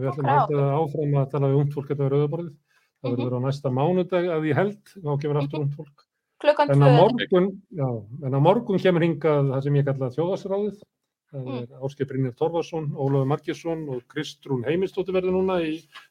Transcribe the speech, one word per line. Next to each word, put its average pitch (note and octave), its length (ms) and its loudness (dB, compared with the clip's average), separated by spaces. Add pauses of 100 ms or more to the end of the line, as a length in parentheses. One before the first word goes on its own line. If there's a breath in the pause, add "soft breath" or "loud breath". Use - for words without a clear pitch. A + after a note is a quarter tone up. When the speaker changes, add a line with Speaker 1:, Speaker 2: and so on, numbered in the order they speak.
Speaker 1:
við C3 100 -2
ætlum C#3 160 -4
Speaker 2:
takk C#4 140 4
Speaker 1:
að G#3+ 100 0
Speaker 2:
fyrir C#3+ 120 2
Speaker 1:
halda C#3 180 2
áfram D3 400 -2
að C3 140 0
tala C#3 180 2
við C#3+ 80 4
ungt C#3+ 160 -2
fólk C#3+ 160 -6
hérna C#3+ 140 -2
við C3+ 80 0
Rauða D3 180 2
borðið. E3 220 -8 (500)
Það B2+ 60 -4
Speaker 2:
Mhm. B2 100 -2
Speaker 1:
verður B2 160 -2
á B2 100 -2
næsta C#3 260 -2
mánudag F3 580 0
að D#3 200 -2
ég C#3 80 2
held, G3+ 220 0 (140)
þá E3+ 160 -8 (120)
kemur D3 180 -2
aftur D3 180 -4
Speaker 2:
Mhm. D3+ 40 -2
Speaker 1:
ungt C#3+ 140 -4
fólk. - 300 -20 (340)
Speaker 2:
Klukkan D4 300 4
Speaker 1:
En C#3 100 6
á C#3 80 8
Speaker 2:
tvö. C#3+ 80 8
Speaker 1:
morgun, F3+ 500 4 (220)
já, C#3+ 200 -4 (380)
en B2 80 -2
á C#3 60 2
morgun G3 400 2
kemur F3 220 4
hingað D3 500 2
það C3+ 100 -2
sem C#3+ 140 0
ég C#3 80 4
kalla C3+ 260 -2
Þjóðhagsráðið. G3 720 -4 (520)
Það C3+ 140 -10
Speaker 2:
Mm. B2+ 160 -6
Speaker 1:
er A#2+ 40 -10 (120)
Ásgeir C#3 300 -6
Brynjar C3 260 -4
Torfason, D#3+ 560 -4
Ólafur C#3 360 0
Margeirsson D#3 640 -4
og B2+ 200 -8
Kristrún C#3+ 580 -6
Heimisdóttir F#3 480 -2
verður F#3 180 0
núna F#3 300 0
í D#3+ 160 -4 (320 loud breath)